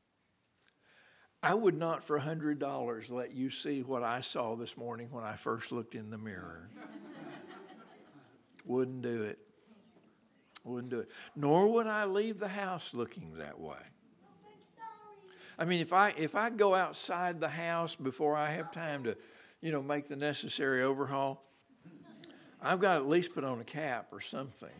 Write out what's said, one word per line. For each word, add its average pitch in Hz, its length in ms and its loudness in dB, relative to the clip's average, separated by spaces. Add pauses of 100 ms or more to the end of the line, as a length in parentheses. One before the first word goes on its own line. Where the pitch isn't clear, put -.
(1400)
I 165 140 4
would 196 220 6
not 160 260 0
for 151 140 0
a 143 40 4
hundred 151 380 0
dollars 120 500 -4
let 123 220 -4
you 131 200 -2
see 139 340 -2
what 127 180 0
I 120 180 0
saw 113 360 -2
this 117 200 -8
morning 120 360 -8
when 120 100 -8
I 107 140 -6
first 113 340 -2
looked 120 240 -4
in 107 160 -10
the 110 80 -8
mirror. 90 500 -10 (2000)
Wouldn't 127 380 0
do 117 200 -2
it. 104 160 -6 (1300)
Wouldn't 123 260 -6
do 120 80 -2
it. - 120 -6 (260)
Nor 156 320 8
would 226 180 4
I 214 200 0
leave 202 340 0
the 202 80 -2
house 190 440 -4
looking 117 420 -6
that 76 260 -10
way. 73 180 -10 (1800)
I 165 40 0
mean, 175 160 2
if 165 120 -2
I, 196 180 8
if 151 240 -2
I 226 160 2
go 208 240 6
outside 175 640 0
the 160 80 0
house 165 480 -2
before 147 400 2
I 151 140 2
have 160 200 -4
time 147 340 -4
to, 110 120 0 (440)
you 160 120 -2
know, 143 100 0
make 147 260 0
the 147 80 -4
necessary 139 640 2
overhaul, 135 640 2 (1160)
I've 175 200 4
got 190 140 8
to 151 60 6
at 135 80 0
least 175 260 4
put 139 100 -2
on 127 160 -2
a 117 40 -8
cap 135 480 -4
or 98 80 -10
something, - 600 -10